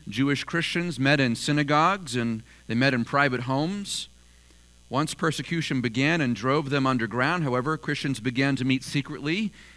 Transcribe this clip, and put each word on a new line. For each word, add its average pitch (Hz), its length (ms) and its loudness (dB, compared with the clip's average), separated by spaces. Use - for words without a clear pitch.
Jewish 135 340 0
Christians 170 560 -2
met 139 220 4
in 117 160 2
synagogues 151 800 2
and 117 260 -2
they 113 80 -4
met 131 200 4
in 117 100 0
private 135 380 2
homes. 156 680 -4
Once 147 240 0
persecution 156 720 -2
began 139 400 2
and 120 120 2
drove 131 360 0
them 135 160 2
underground, 127 580 0
however, 131 320 0
Christians 143 440 -4
began 135 360 0
to 127 80 -4
meet 131 180 2
secretly 151 680 -4